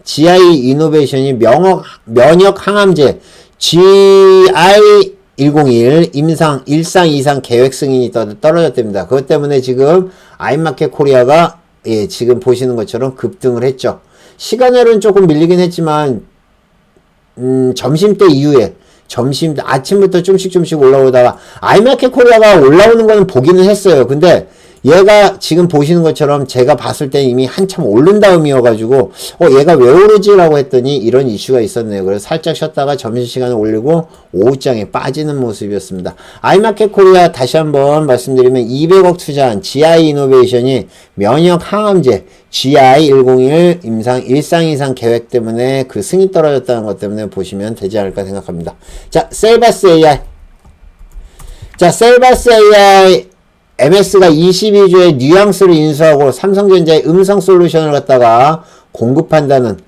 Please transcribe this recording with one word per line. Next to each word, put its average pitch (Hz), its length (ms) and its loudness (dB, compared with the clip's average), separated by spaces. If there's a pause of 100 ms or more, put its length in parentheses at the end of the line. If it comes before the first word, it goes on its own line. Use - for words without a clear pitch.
지아이 175 540 2
이노베이션이 139 800 -2
명역, 143 500 0 (200)
면역 160 600 2
항암제 185 540 0 (380)
지아이 196 1600 4 (160)
일공일 143 800 0
임상 151 520 -2
일 156 180 -2
상 175 220 0
이상 143 360 -2
계획 123 320 0
승인이 131 380 -4
떠-, 107 280 -8
떨어졌답니다. 123 640 -2
그것 135 200 -4
때문에 143 340 -2
지금 139 500 -2 (280)
아이마켓 147 520 -6
코리아가, 139 680 0 (260)
예, 107 220 -4
지금 120 320 -2
보시는 123 360 -4
것처럼 117 380 -8
급등을 120 480 -8
했죠. 131 380 -6 (360)
시간으로는 240 640 0
조금 196 240 2
밀리긴 165 340 0
했지만, 151 640 -4 (1120)
음, 127 380 -2
점심때 190 520 0
이후에, 139 480 0 (320)
점심, 139 520 -6
아침부터 185 640 -2
좀씩 190 280 -2
좀씩 160 300 -4
올라오다가, 131 560 2 (240)
아이마켓 247 500 0
코리아가 220 480 4
올라오는 208 480 4
거는 214 200 2
보기는 170 380 2
했어요. 190 420 2
근데 147 420 0 (340)
얘가 196 560 4
지금 175 300 -2
보시는 165 340 0
것처럼 143 440 -2
제가 127 280 0
봤을 131 360 -8
때 139 120 -2
이미 131 220 -2
한참 175 400 -6
오른 139 340 2
다음이어가지고, 135 920 0 (280)
"어, 139 180 4
얘가 160 160 2
왜 131 160 4
오르지?"라고 190 640 4
했더니 135 400 -2
이런 123 320 -2
이슈가 120 320 -4
있었네요. 104 420 -6
그래서 98 240 -6
살짝 160 300 -8
쉬었다가 147 400 -6
점심시간에 123 560 -8
올리고 113 540 -4 (260)
오후장에 113 560 -4
빠지는 147 500 -8
모습이었습니다. 101 760 -10 (260)
아이마켓 208 520 0
코리아 185 380 4
다시 131 280 -4
한번 151 480 -2
말씀드리면, 127 560 0
이백억 170 560 0
투자한 135 420 -4
지아이 160 480 0
이노베이션이 131 800 -2 (260)
면역 156 460 -2 (100)
항암제 185 540 -2 (240)
지아이 135 560 2
일공일 135 800 2
임상 113 460 -6
일 139 140 -2
상 165 220 -4
이상 139 300 -4
계획 117 340 -4
때문에 123 600 -4
그 107 120 -10
승인 190 300 -2
떨어졌다는 135 540 -2
것 98 140 -8
때문에 104 300 -10
보시면 98 460 -10
되지 104 240 -8
않을까 98 260 -8
생각합니다. 92 520 -12 (340)
자, - 200 -4
셀바스 226 580 0
에이아이. 160 320 2 (1600)
자, 175 140 2
셀바스 247 600 2
에이아이 202 760 4 (560)
엠에스가 190 440 2
이십이 185 640 2
조의 180 240 4
뉘앙스를 185 580 2
인수하고 151 600 2
삼성전자의 190 720 0
음성 190 340 0
솔루션을 170 520 0
갖다가 131 680 0 (300)
공급한다는 135 960 -2